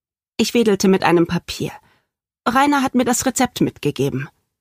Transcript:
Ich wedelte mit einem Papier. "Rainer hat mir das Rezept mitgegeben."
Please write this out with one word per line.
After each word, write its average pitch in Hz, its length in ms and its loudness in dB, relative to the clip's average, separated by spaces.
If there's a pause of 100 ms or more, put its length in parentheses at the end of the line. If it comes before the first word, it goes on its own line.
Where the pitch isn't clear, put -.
(380)
Ich 226 180 0
wedelte 220 320 2
mit 190 160 4
einem 170 240 2
Papier. - 440 -6 (760)
"Rainer 277 340 2
hat 262 140 -2
mir 247 100 2
das 240 220 -2
Rezept - 340 -2
mitgegeben." 139 680 -4 (320)